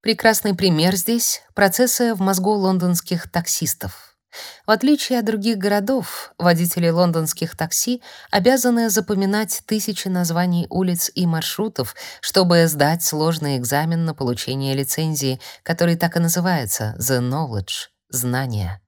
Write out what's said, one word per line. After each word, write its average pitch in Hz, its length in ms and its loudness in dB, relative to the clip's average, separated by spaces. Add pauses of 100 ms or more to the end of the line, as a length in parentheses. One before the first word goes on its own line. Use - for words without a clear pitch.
Прекрасный 220 540 2
пример 180 400 2
здесь — 226 480 -2 (100)
процессы 233 640 2
в 180 60 -4
мозгу 190 320 2
лондонских 180 760 0
таксистов. - 760 -4 (600)
В 208 40 4
отличие 254 460 2
от 220 80 -2
других 220 320 0
городов, 202 800 -2
водители 170 500 2
лондонских 165 680 0
такси 240 460 -2 (260)
обязаны 233 640 4
запоминать 202 760 0
тысячи 214 420 -2
названий 175 600 0
улиц 180 460 0
и 185 100 0
маршрутов, 165 680 -2 (260)
чтобы 175 460 4
сдать 156 360 0
сложный 151 540 -2
экзамен 156 480 0
на 160 80 -2
получение 135 640 -4
лицензии, 139 640 -2 (240)
который 170 320 0
так 170 200 0
и 175 40 2
называется — 165 800 0
The 123 280 0
Knowledge, 127 640 -4 (200)
знание. 123 800 -4